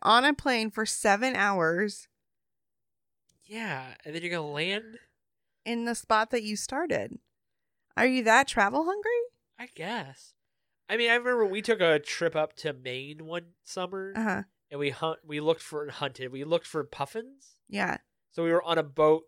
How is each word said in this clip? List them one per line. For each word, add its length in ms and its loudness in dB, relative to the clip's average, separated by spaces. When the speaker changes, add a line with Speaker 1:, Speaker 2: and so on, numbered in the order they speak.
Speaker 1:
on 240 6
a 80 6
plane 380 0
for 160 -4
seven 500 2
hours. 720 0
Speaker 2:
Yeah, 500 -8
and 100 -12
then 80 -6
you're 80 -4
gonna 200 -4
land 480 -4
Speaker 1:
In 180 -2
the 100 -2
spot 360 2
that 140 0
you 120 -4
started. 640 -4
Are 100 4
you 180 2
that 240 6
travel 360 2
hungry? 260 -2
Speaker 2:
I 160 -14
guess. 580 -10
I 80 -2
mean, 140 2
I 60 6
remember 300 2
we 160 -2
took 180 0
a 180 6
trip 360 -2
up 220 -2
to 160 -6
Maine 540 -10
one 260 -8
summer, 520 -8
Speaker 1:
Uh-huh. 260 -2
Speaker 2:
and 100 -8
we 100 0
hunt, 340 -4
we 160 -6
looked 220 2
for, 280 -8
hunted, 420 -6
we 120 -8
looked 220 0
for 180 -4
puffins. 720 -10
Speaker 1:
Yeah. 300 -4
Speaker 2:
So 100 -4
we 100 4
were 100 6
on 160 2
a 40 2
boat 460 4